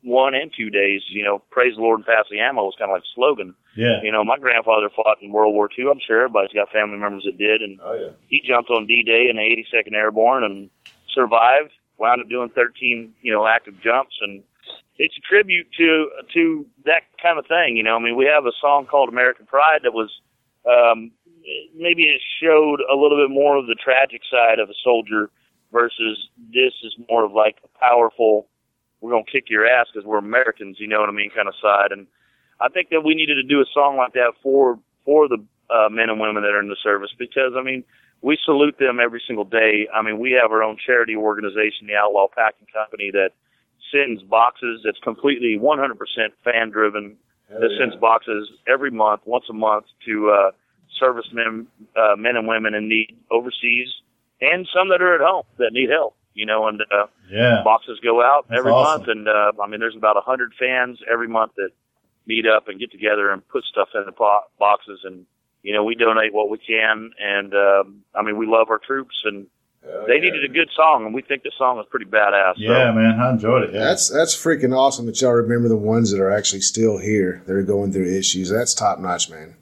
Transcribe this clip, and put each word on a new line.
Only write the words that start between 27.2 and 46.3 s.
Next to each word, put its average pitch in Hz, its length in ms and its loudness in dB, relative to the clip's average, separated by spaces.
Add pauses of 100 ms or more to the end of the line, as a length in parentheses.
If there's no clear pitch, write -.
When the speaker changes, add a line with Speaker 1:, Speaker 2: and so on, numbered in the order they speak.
Speaker 1:
of, 101 80 -4
like, 107 320 2
a - 140 -20
powerful, 117 680 2 (520)
"we're 113 120 -10
gonna 110 120 0
kick - 240 -6
your 110 180 2
ass 120 280 4
'cause 104 100 -12
we're 107 140 -4
Americans," 104 640 -4
you 107 80 -12
know 107 120 0
what 104 80 0
I 101 40 -6
mean, 104 180 -6
kind 104 180 -4
of - 80 -12
side. 101 360 2
And 98 140 -14 (540)
I 127 80 -2
think 180 220 -6
that 160 140 0
we 156 100 2
needed 151 220 -2
to 135 60 -4
do 139 180 0
a 131 120 2
song 143 240 2
like 123 180 2
that 123 280 0
for, 135 360 2 (260)
for 147 240 4
the, 120 100 -2 (320)
uh, 110 180 4
men 113 220 0
and 110 100 -2
women 107 220 -2
that 104 100 0
are 101 80 2
in 101 80 -6
the 101 80 -10
service 101 400 -2
because, 123 400 -4
I 131 60 -4
mean, 131 220 -8 (360)
we 147 240 0
salute 147 340 2
them 123 220 0
every 117 260 -2
single 107 180 -6
day. 107 500 0
I 110 80 0
mean, 107 160 -4
we 127 140 -4
have 120 200 2
our 110 100 2
own 110 140 -4
charity 117 400 -2
organization, 107 720 -4
the 104 100 -8
Outlaw 104 320 2
Packing 110 460 -2
Company, 107 380 -8
that 95 200 0 (580)
sends 127 340 -2
boxes. 113 600 0
That's 104 140 -4
completely 120 580 -2
one 139 220 0
hundred 131 200 -4
percent 110 360 -6 (100)